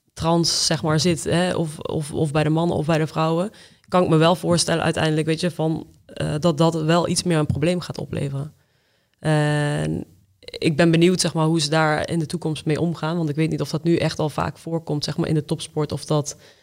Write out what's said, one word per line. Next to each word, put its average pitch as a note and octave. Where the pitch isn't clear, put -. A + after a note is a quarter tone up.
trans, E3
zeg D#3
maar, D#3
zit, E3+
hè, F3
of, D#3
of, D3+
of D3+
bij D3+
de D3+
mannen E3
of D3+
bij D#3+
de D#3
vrouwen, E3
kan F3+
ik -
me D#3+
wel E3
voorstellen E3+
uiteindelijk, D#3
weet D#3+
je, F3+
van, D#3+
eh, D#3
dat D3+
dat E3
wel E3
iets F3
meer E3+
een D3+
probleem E3+
gaat -
opleveren. C#3+
En D3+
ik -
ben E3+
benieuwd, E3+
zeg -
maar, D#3+
hoe E3
ze D3
daar D#3
in E3
de D#3+
toekomst D#3+
mee D#3
omgaan, E3
want E3
ik D3
weet D#3+
niet D3+
of C#3+
dat D3+
nu E3+
echt -
al D#3
vaak D#3
voorkomt, E3
zeg -
maar, E3
in D#3+
de D3+
topsport, D3+
of D3
dat, D3